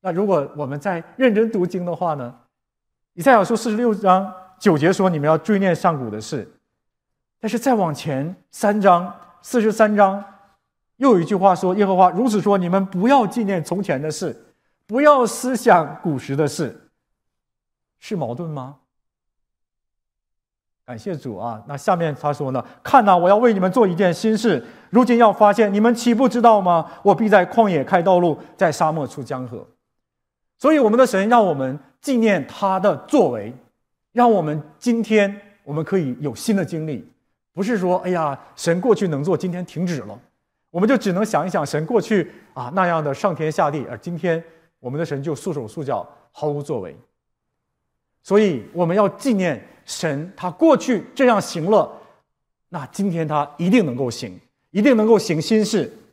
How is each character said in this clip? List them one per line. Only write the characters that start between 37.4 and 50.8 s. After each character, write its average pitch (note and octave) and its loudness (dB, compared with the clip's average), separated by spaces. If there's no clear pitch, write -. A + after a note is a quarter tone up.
不 G3 -6
是 A#3 -2
说 F3+ 0
，“哎 F3+ -4
呀， D#3 -4
神 E3+ -2
过 A3+ 4
去 G3+ -2
能 D3 -4
做， E3+ 0
今 F#3 -4
天 F3 -8
停 E3 -8
止 E3+ -6
了。” G#2 -16
我 E3 -8
们 G3+ 2
就 C4 4
只 G3+ -2
能 F#3+ -2
想 D#3+ -2
一 F#3 -6
想 E3 -2
神 D#3 -4
过 A3+ 0
去 F#3 -2
啊， B2 -12
那 F#3 2
样 E3 -2
的 C#3+ -4
上 F3+ -2
天 D#3 -4
下 D#3 0
地， C#3+ -6
而 A#2+ -14
今 F3 -12
天 E3 -2
我 B2 -14
们 C3 -8
的 E3 -4
神 D3 -8
就 D3+ -6
束 F#3 -8
手 C3+ -8
束 D3+ -12
脚， B2+ -6
毫 - -8
无 D3 -6
作 C#3 -8
为。 E2 -14
所 G3 2
以 F3 0
我 F3 0
们 E3+ 0
要 G#3 4
纪 - -4
念 E3+ -2
神， D#3 -8
他 F3+ -8
过 D#4 4
去 A3+ -2